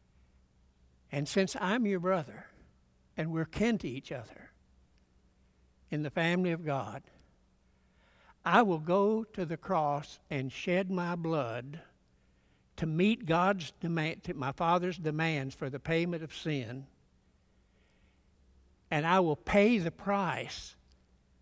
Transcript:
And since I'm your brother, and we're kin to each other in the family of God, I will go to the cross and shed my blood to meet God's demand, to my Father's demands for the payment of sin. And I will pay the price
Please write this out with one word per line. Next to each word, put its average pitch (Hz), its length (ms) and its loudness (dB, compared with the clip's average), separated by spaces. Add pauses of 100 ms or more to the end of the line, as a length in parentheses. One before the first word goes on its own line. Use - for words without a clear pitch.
(1120)
And 143 180 -4
since 190 320 0
I'm 214 240 0
your 196 160 0
brother, 175 460 -2 (720)
and 160 120 -2
we're 160 140 0
kin 214 340 0
to 156 100 -6
each 127 220 -8
other - 420 -12 (1400)
in 151 120 -2
the 151 60 -4
family 175 440 2
of 165 120 -6
God, 139 380 -4 (1400)
I 185 160 8
will 180 160 2
go 202 460 2
to 196 200 -6
the 156 140 -6
cross 151 600 -2 (120)
and 135 200 -2
shed 185 400 0
my 175 260 -2
blood 147 640 -4 (960)
to 165 100 -2
meet 175 400 2
God's 175 540 2
demand, 165 440 -2
to 175 80 -6
my 135 200 -4
Father's 175 440 2
demands 156 580 -2
for 143 140 -8
the 131 100 -8
payment 165 440 -2
of 160 120 -12
sin. 135 520 -6 (2000)
And 156 160 2
I 185 140 6
will 160 160 2
pay 208 400 4
the 170 140 0
price 170 840 -4 (680)